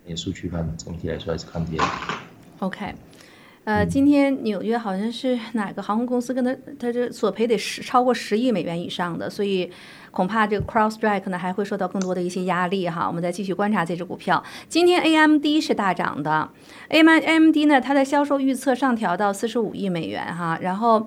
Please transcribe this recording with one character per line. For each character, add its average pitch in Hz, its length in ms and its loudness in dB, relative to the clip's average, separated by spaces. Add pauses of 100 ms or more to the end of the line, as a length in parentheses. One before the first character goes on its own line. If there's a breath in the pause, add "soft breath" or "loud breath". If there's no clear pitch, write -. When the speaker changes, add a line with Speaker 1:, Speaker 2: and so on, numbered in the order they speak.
Speaker 1:
年 85 100 -12
数 90 160 -6
据 90 200 -8
看， 82 260 -4
整 - 220 -12
体 82 100 -8
来 80 100 -6
说 82 140 -6
还 82 60 -4
是 - 80 -12
看 82 180 -6
跌 80 140 -6
的。 - 60 0 (760)
Speaker 2:
OK。 185 360 -8 (720 loud breath)
呃， 208 200 0
Speaker 1:
嗯。 175 40 0
Speaker 2:
今 277 180 2
天 277 380 4
纽 208 180 -2
约 226 160 -2
好 202 180 -4
像 214 160 -4
是 254 260 -2 (140 loud breath)
哪 202 200 -2
个 196 100 -8
航 208 160 -2
空 247 80 0
公 247 140 0
司 247 120 -4
跟 254 100 -2
它， 254 140 0 (220)
它 240 120 -4
这 240 200 -2
索 214 200 -2
赔 214 160 0
得 226 120 2
十， - 240 -8
超 254 200 2
过 247 120 2
十 214 240 -2
亿 254 120 2
美 190 120 0
元 170 180 -4
以 180 80 -8
上 175 300 -4
的， - 100 -6
所 202 160 -6
以 185 260 -2 (400 loud breath)
恐 185 160 0
怕 214 200 0
这 202 120 0
个 190 60 -4
CrowdStrike 214 640 0
呢 180 80 -4
还 180 160 -6
会 202 100 -4
受 202 140 -4
到 190 100 -2
更 190 140 -4
多 185 140 -2
的 180 80 -2
一 175 80 -2
些 185 140 -4
压 180 240 0
力 180 200 -2
哈。 165 180 -2
我 95 60 -2
们 170 100 -4
再 175 80 -2
继 185 140 -6
续 190 80 -4
观 208 180 0
察 190 140 0
这 180 100 -4
只 175 80 -6
股 180 140 -10
票。 165 260 0 (260 loud breath)
今 339 180 4
天 349 160 6
A 320 140 4
M 311 220 6
D 302 220 2
是 - 140 0
大 196 180 0
涨 - 300 -4
的 156 260 0 (400 loud breath)
，A 320 140 6
M 320 500 6
D 302 140 2
呢， 294 120 6
它 247 140 0
的 285 100 4
销 285 220 2
售 285 160 0
预 269 140 2
测 262 200 0
上 254 220 2
调 196 180 0
到 202 180 2
四 202 140 -4
十 226 120 -4
五 220 160 -2
亿 190 160 -4
美 170 180 -2
元 - 260 -6
哈， 170 280 -4
然 185 140 -2
后， 226 300 2